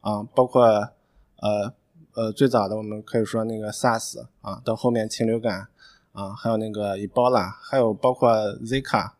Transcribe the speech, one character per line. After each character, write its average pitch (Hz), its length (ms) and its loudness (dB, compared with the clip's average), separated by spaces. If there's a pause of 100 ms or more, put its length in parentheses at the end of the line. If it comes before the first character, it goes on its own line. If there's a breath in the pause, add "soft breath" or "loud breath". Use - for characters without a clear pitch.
啊， 104 220 -2 (120)
包 127 100 6
括， 123 220 6 (680)
呃， 104 360 -2 (420)
呃， 110 180 -4
最 135 140 2
早 117 220 2
的 107 80 -4
我 110 60 -6
们 107 180 -10
可 - 180 -4
以 113 60 2
说 110 200 -4
那 113 140 -6
个 107 140 -8
sars， 117 540 -2 (160)
啊， 98 200 -10
到 113 140 -2
后 - 140 0
面 113 180 0
禽 113 180 -4
流 113 140 0
感， 101 280 -4 (440 soft breath)
啊， 98 220 -10
还 113 160 -4
有 113 80 0
那 110 120 -4
个 101 280 -4
Ebola， 110 500 2 (140)
还 - 160 -2
有 113 160 2
包 127 180 0
括 123 180 4 (280)
Zika 120 600 -2